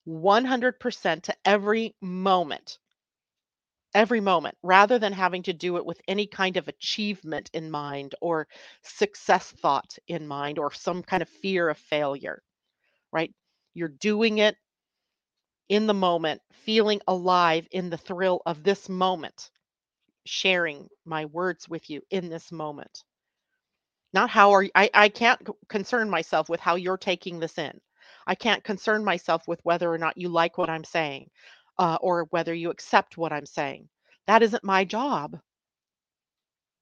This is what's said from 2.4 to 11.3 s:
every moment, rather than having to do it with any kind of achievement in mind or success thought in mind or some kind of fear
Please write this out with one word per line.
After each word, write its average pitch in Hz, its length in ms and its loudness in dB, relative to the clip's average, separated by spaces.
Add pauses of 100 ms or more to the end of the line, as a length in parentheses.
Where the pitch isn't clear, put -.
every 220 280 4
moment, 175 400 0
rather 196 360 6
than 202 140 -2
having 185 300 -2
to 185 100 -4
do 175 240 -4
it 165 80 -4
with 170 240 -10
any 202 180 -2
kind 190 300 -2
of 170 100 -2
achievement 156 840 -8
in 160 180 -8
mind 143 520 -8
or 165 260 -2 (340)
success - 680 -2
thought - 480 -2 (100)
in 160 180 -8
mind 143 320 -6
or 143 140 -4
some 175 300 -6
kind 180 200 -2
of 160 60 -8
fear 185 400 -2